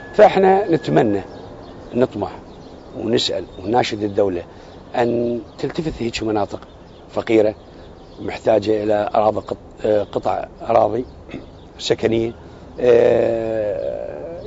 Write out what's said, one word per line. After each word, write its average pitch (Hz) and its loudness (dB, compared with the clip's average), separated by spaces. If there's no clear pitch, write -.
فإحنا 381 6
نتمنى، 135 2
نطمح 110 -2
ونسأل 110 -2
ونناشد 113 0
الدولة 101 0
أن 120 0
تلتفت 147 -6
هيك 117 -4
مناطق 107 -2
فقيرة 107 2
محتاجة 107 0
إلى 104 0
أراضي 107 2
قط-، - -10
آه، 104 4
قطع - -4
أراضي 113 2
سكنية. 113 0
آه، 113 2